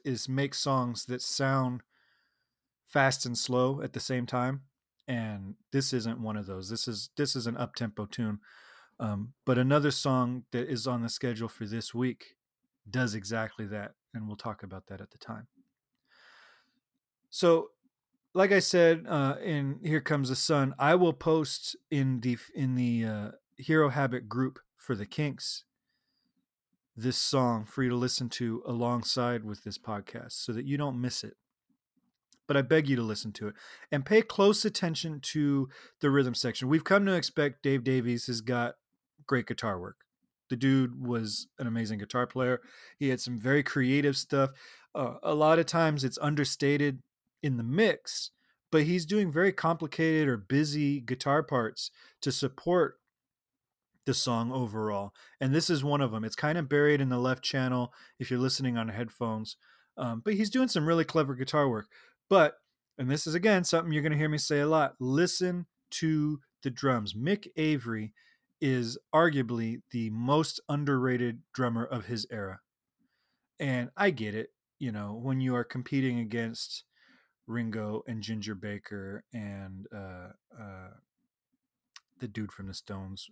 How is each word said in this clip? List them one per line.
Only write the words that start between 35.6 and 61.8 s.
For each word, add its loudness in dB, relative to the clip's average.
the 4
rhythm 4
section. -2
We've 4
come 4
to 2
expect 0
Dave 2
Davies 0
has -4
got -2
great 0
guitar -4
work. -14
The -4
dude 2
was -4
an -4
amazing -4
guitar -2
player. 0
He 0
had 0
some -6
very 2
creative 2
stuff. 2
Uh, -4
a 0
lot 6
of 4
times 2
it's -2
understated 2
in 0
the -2
mix, 0
but 6
he's 0
doing 2
very 4
complicated 2
or 2
busy 0
guitar 0
parts -2
to -2
support 0
the 2
song 0
overall. -4
And 2
this 4
is 2
one 2
of 2
'em. -4
It's -6
kinda 0
buried 4
in 2
the 0
left 0
channel -2
if -6
you're 2
listening 0
on -2
headphones. -6
Um, -6
but 0
he's 2
doing 2
some 0
really 4
clever 0
guitar 2
work. -2